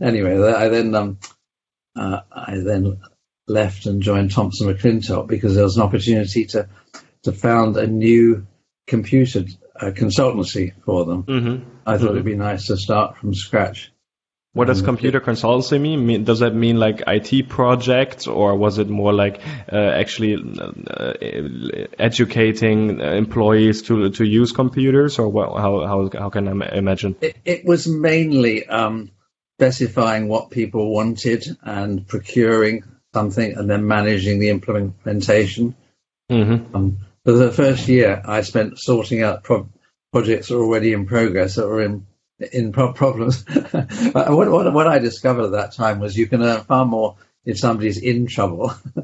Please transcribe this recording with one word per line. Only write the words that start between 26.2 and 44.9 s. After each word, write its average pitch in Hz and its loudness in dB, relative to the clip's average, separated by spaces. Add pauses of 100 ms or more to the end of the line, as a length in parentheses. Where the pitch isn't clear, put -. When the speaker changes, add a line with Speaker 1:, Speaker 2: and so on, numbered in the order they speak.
Speaker 2:
how 101 -6
can 101 -4
I 95 -4
ma-, 98 -4
imagine? 98 -2
Speaker 1:
It, 160 -4
it 175 -4
was 175 2
mainly, 156 2
um, 110 -4 (480)
specifying 113 0
what 110 -4
people 110 -2
wanted 113 -2 (180)
and 101 -6
procuring 110 2 (300)
something 107 -2
and 104 -4
then 104 0
managing 104 0
the 104 2
implementation. 104 0 (560)
Speaker 2:
Mm-hmm. 117 2
Speaker 1:
Um, 98 0 (260)
for 123 4
the 120 6
first 135 2
year, 113 4
I 104 0
spent 107 -2
sorting 113 0
out 107 -2
pro-, 107 -2 (440)
projects 113 0
that 120 -4
were 120 0
already 113 0
in 101 -4
progress 98 0
that 110 -2
were 110 -2
in, 101 -6 (460)
in 113 -4
pro-, 127 0
problems. 123 0
<laughs> 151 -8 (580)
What, 165 2
what, 175 2
what 151 2
I 165 4